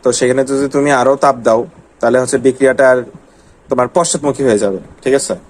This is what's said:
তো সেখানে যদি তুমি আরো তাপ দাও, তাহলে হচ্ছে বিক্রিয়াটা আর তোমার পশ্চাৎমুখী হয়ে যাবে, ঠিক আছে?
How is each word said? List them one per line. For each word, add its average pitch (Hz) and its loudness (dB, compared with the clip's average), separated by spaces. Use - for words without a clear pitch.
তো - 2
সেখানে 127 0
যদি 139 -2
তুমি 143 0
আরো 131 2
তাপ 139 2
দাও, 113 2
তাহলে 117 0
হচ্ছে 127 -4
বিক্রিয়াটা 131 2
আর 127 2
তোমার 123 -2
পশ্চাৎমুখী 147 -2
হয়ে 107 2
যাবে, 98 -4
ঠিক 131 0
আছে? - -6